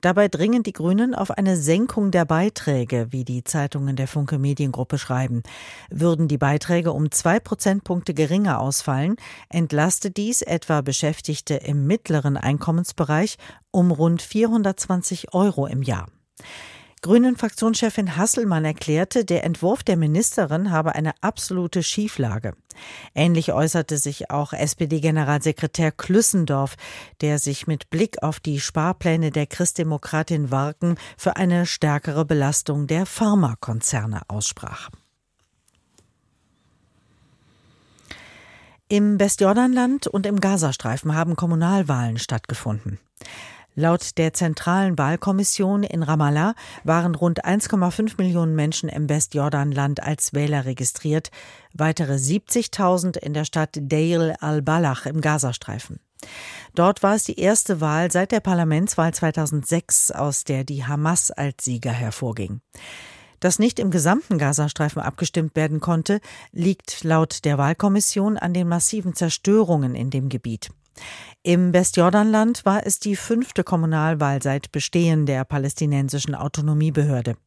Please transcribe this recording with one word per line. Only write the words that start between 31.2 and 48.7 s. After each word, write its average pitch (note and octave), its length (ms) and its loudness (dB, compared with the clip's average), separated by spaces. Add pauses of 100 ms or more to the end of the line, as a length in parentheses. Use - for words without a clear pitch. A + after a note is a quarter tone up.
eine F3 300 2
stärkere D3+ 580 0
Belastung C#3+ 640 0
der E3 180 0
Pharmakonzerne A#2 1200 0
aussprach. - 600 -8 (4000)
Im G#3 320 4
Westjordanland B3 880 4
und G3 180 -2
im G3+ 140 0
Gazastreifen D#3 720 0
haben E3 220 0
Kommunalwahlen D#3+ 840 0
stattgefunden. G#2+ 800 -6 (800)
Laut E3 440 0
der D#3+ 140 2
zentralen F3 640 0
Wahlkommission F#3+ 840 0
in E3 220 -2
Ramallah D3+ 500 2 (300)
waren E3+ 320 2
rund E3+ 280 0
eins G3 260 0
Komma F#3 200 2
fünf G#3+ 300 -4
Millionen E3+ 340 2
Menschen D#3 340 0